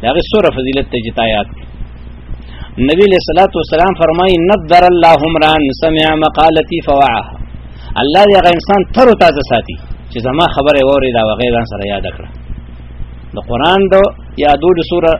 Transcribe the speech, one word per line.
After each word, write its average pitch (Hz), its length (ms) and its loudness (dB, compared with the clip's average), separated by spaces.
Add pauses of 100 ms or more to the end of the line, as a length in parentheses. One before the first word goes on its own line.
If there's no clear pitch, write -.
د - 100 -14
هغې 165 200 0
څومره 202 260 2
فضیلت 131 360 -4
دی 123 140 -4
چې 113 120 -8
تا 117 60 0 (100)
یاد 101 200 -4
کړي. - 120 -18 (1200)
نبی 170 200 4
علیه 185 140 4
الصلاة 180 360 0
والسلام 165 340 0 (100)
فرمایي، 175 320 2 (160)
«نظر 175 320 4 (100)
الله 165 260 6 (120)
امرا 156 220 2 (300)
سمع 160 240 2 (180)
مقالتي 156 540 2 (100)
فوعاها.» 135 460 0 (680)
الله 151 260 2
دې 202 120 4
هغه 175 160 4
انسان 196 240 0 (160)
تر 254 140 6
و 220 120 6
تازه 147 280 4
ساتي 107 260 -2 (340)
چې - 160 -10
زما 143 180 0 (120)
خبره 147 240 2
یې 131 80 4
واورېده 131 340 2
او 110 100 0
هغه 107 140 -2
یې 120 100 0
ځان 117 160 -2
سره 101 200 -8
یاده 95 240 -6
کړه. - 120 -16 (1080)
د - 20 -8 (120)
قرآن 160 300 2 (120)
د - 20 2 (500)
یادولو 156 460 2
څومره 165 300 2